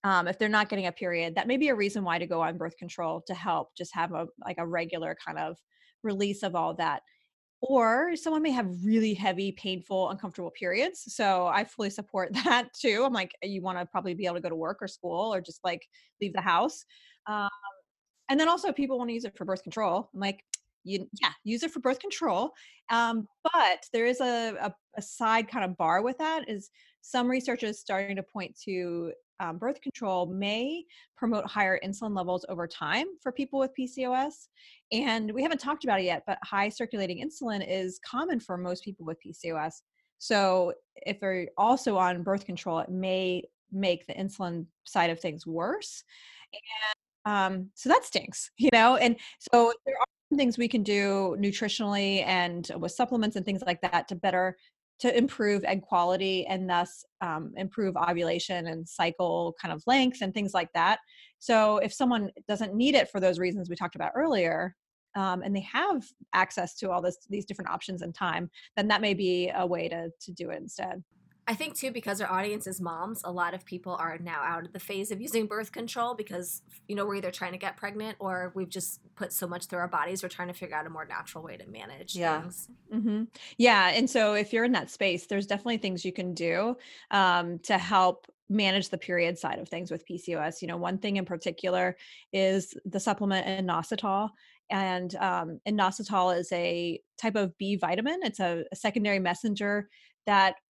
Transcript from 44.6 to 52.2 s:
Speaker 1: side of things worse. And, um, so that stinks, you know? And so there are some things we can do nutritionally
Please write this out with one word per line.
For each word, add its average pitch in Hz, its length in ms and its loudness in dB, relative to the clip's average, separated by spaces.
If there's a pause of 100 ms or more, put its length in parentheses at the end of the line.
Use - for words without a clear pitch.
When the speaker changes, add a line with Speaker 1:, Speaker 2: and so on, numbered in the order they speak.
Speaker 1:
side 170 280 2
of 165 100 -4
things 165 260 -6
worse. 185 560 -4 (500)
And, 214 720 -8
um, 190 500 0
so - 140 -4
that - 160 8
stinks, - 540 -4
you 254 140 6
know? 233 240 10
And 233 200 4 (360)
so 233 200 8 (140)
there 269 140 -2
are 247 60 6 (220)
some 285 100 2
things 247 180 4
we 240 120 2
can 226 140 2
do 196 560 2
nutritionally 202 880 0